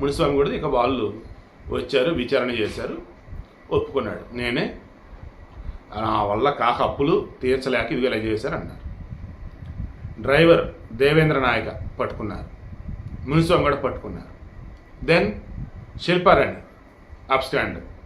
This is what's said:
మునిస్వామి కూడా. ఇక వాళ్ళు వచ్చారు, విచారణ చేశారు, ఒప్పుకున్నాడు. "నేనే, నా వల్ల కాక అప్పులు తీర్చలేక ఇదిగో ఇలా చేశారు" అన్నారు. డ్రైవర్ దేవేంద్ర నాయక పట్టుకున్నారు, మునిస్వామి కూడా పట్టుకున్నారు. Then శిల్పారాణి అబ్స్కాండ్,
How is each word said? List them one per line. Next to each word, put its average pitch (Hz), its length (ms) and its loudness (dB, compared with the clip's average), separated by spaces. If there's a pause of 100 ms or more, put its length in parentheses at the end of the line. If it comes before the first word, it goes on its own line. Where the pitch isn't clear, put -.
మునిస్వామి 143 320 2
కూడా. 139 160 4
ఇక 185 160 -4
వాళ్ళు 120 560 0 (480)
వచ్చారు, 127 420 2
విచారణ 123 400 0
చేశారు, 113 460 -4 (760)
ఒప్పుకున్నాడు. 120 640 -2
"నేనే, 123 400 -2 (1200)
నా 110 280 0
వల్ల 110 260 2
కాక 120 320 2
అప్పులు 143 460 2 (140)
తీర్చలేక 127 500 2
ఇదిగో 127 160 2
ఇలా 113 100 0
చేశారు" 110 380 -2
అన్నారు. 85 320 -10 (1300)
డ్రైవర్ 147 720 4
దేవేంద్ర 151 460 4
నాయక 117 420 0 (180)
పట్టుకున్నారు, 107 460 -6 (840)
మునిస్వామి 165 340 4
కూడా 143 120 2
పట్టుకున్నారు. 107 640 -6 (680)
Then 185 240 4 (720)
శిల్పారాణి 170 520 6 (800)
అబ్స్కాండ్, 110 500 0 (220)